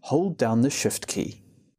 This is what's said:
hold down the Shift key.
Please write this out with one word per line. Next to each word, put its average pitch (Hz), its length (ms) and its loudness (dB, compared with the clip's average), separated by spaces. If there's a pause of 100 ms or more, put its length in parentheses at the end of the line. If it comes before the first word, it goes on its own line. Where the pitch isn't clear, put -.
hold 165 320 0
down 113 220 2
the 135 100 4
Shift - 380 -2
key. - 340 -6 (360)